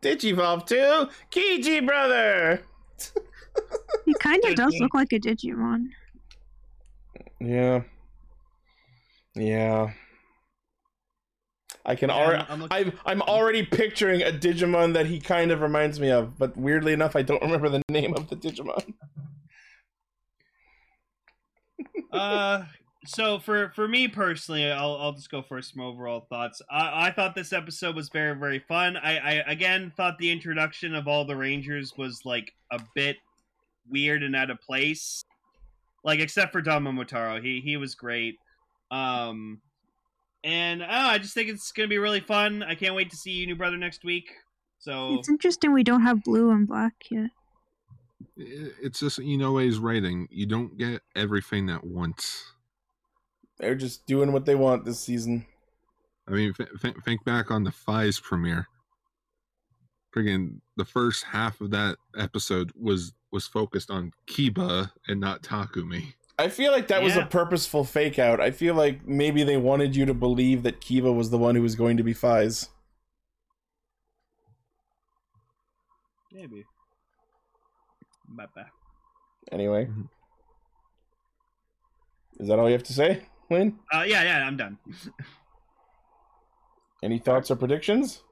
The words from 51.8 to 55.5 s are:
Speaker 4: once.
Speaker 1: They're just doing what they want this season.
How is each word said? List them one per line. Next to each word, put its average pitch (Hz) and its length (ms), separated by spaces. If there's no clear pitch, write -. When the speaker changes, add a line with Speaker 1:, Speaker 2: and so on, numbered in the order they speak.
Speaker 4:
once. 87 680
Speaker 1:
They're 123 180
just 131 300
doing 139 260
what 135 120
they 139 120
want 127 280
this 117 140
season. 117 480